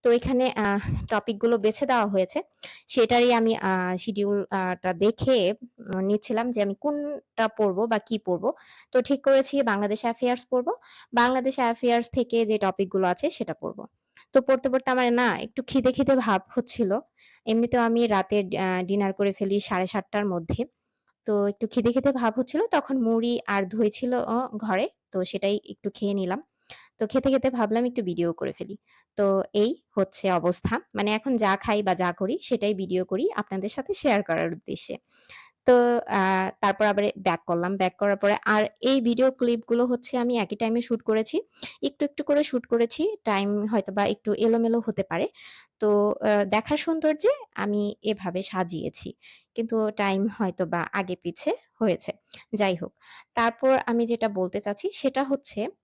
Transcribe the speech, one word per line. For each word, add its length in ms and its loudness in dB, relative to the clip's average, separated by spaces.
তো 80 4
এখানে, 440 2
আ, 240 0
টপিকগুলো 480 0
বেছে 280 0
দেওয়া 200 2
হয়েছে। 360 0
সেটারই 460 4
আমি, 220 4
আ, 440 0
শিডিউল, 500 -2
আ, 320 -2
টা 120 -2
দেখে, 600 2
উম, 220 -6
নিচ্ছিলাম 520 -2
যে 100 -2
আমি 180 -2
কোনটা 680 -4
পড়বো 400 0
বা 120 0
কি 260 -4
পড়বো। 280 -2
তো 100 4
ঠিক 220 0
করেছি 380 2
বাংলাদেশ 400 0
অ্যাফেয়ার্স 500 -2
পড়বো। 200 0
বাংলাদেশ 420 2
অ্যাফেয়ার্স 540 0
থেকে 360 0
যে 120 0
টপিকগুলো 500 0
আছে 220 0
সেটা 240 -6
পড়বো। 320 -10
তো 80 6
পড়তে, 280 0
পড়তে 220 -2
আমার 220 2
না 260 2
একটু 240 -8
খিদে, 280 2
খিদে 240 2
ভাব 340 2
হচ্ছিল। 500 0
এমনিতেও 360 2
আমি 260 2
রাতে, 360 2
আ, 260 0
ডিনার 300 0
করে 200 0
ফেলি 260 0
সাড়ে 280 -2
সাতটার 380 -4
মধ্যে। 400 -2
তো 220 0
একটু 200 -4
খিদে, 240 0
খিদে 200 2
ভাব 260 0
হচ্ছিল। 300 -2
তখন 340 -2
মুড়ি 460 0
আর 180 0
দই 240 0
ছিল, 240 -4
অ, 340 -2
ঘরে। 320 -2
তো 140 -2
সেটাই 400 -2
একটু 240 -8
খেয়ে 240 -4
নিলাম। 300 -2
তো 100 -2
খেতে, 220 0
খেতে 200 2
ভাবলাম 360 0
একটু 160 -2
ভিডিও 320 -2
করে 180 -6
ফেলি। 260 -12
তো 280 2
এই 220 2
হচ্ছে 340 0
অবস্থা। 500 0
মানে 160 0
এখন 260 -2
যা 180 2
খাই 280 0
বা 120 2
যা 180 0
করি 280 -4
সেটাই 320 -2
ভিডিও 320 -2
করি, 260 -2
আপনাদের 380 -6
সাথে 240 -6
শেয়ার 300 2
করার 300 -2
উদ্দেশ্যে। 440 -10
তো, 420 6
আ, 440 0
তারপর 240 2
আবার 180 2
ব্যাক 300 0
করলাম। 300 -2
ব্যাক 200 0
করার 200 2
পরে 180 4
আর 200 2
এই 200 4
ভিডিও 300 4
ক্লিপগুলো 540 0
হচ্ছে 320 -2
আমি 200 0
একই 180 -2
টাইমে 260 0
শ্যুট 220 -2
করেছি। 380 0
একটু, 240 -2
একটু 180 -6
করে 200 2
শ্যুট 220 -4
করেছি। 580 0
টাইম 440 0
হয়তোবা 380 0
একটু 280 -2
এলোমেলো 520 2
হতে 180 -4
পারে। 260 -2
তো, 420 2
আ, 240 2
দেখার 320 0
সৌন্দর্যে 520 0
আমি 460 -2
এভাবে 400 -4
সাজিয়েছি। 720 -6
কিন্তু 340 -2
টাইম 380 0
হয়তোবা 560 -2
আগে 220 -4
পিছে 400 -4
হয়েছে। 320 0
যাই 220 0
হোক। 180 -10
তারপর 520 2
আমি 200 2
যেটা 240 0
বলতে 320 -2
চাচ্ছি 300 -4
সেটা 320 -2
হচ্ছে 440 -4